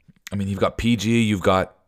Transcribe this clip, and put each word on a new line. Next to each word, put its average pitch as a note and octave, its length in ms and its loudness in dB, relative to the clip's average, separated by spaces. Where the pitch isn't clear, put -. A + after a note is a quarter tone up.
I G2+ 40 -8
mean, G2+ 120 -4
you've G2 120 -4
got F#2 180 -2
P A#2 180 2
G, A2+ 260 0
you've G#2+ 200 0
got F#2 340 0